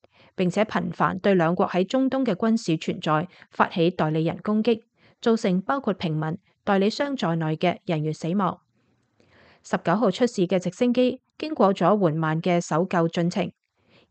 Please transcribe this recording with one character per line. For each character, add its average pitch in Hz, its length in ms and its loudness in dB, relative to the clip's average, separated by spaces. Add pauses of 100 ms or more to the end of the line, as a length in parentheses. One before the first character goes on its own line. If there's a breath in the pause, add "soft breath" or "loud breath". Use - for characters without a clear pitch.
(340 soft breath)
並 185 160 0
且 202 140 0
頻 180 280 -4
繁 180 280 -2
對 196 160 4
兩 165 180 4
國 185 140 0
喺 180 160 0
中 262 260 0
東 269 140 -2
嘅 226 120 0
軍 226 200 0
事 165 220 0
存 - 240 -6
在 156 260 0 (220 loud breath)
發 - 180 0
起 170 220 2
代 160 220 -2
理 160 120 0
人 165 180 -2
攻 214 220 -2
擊， 226 160 0 (400 soft breath)
造 226 160 2
成 190 280 0
包 277 180 -2
括 220 120 -2
平 160 220 -4
民、 156 220 -4 (260)
代 196 160 2
理 196 100 2
商 285 280 -4
在 170 180 -2
內 160 220 -2
嘅 175 280 -2
人 160 160 -2
員 156 120 -4
死 165 240 -6
亡。 190 200 -2 (1040 soft breath)
十 - 220 -6
九 170 100 2
號 214 160 2
出 240 160 0
事 202 220 0
嘅 190 100 0
直 180 140 -2
升 247 220 0
機 254 260 2 (180)
經 311 160 -6
過 202 200 4
咗 190 240 4
緩 170 180 2
慢 160 260 0
嘅 175 200 2
搜 165 240 0
救 170 240 0
進 175 200 0
程。 - 220 -4 (600 soft breath)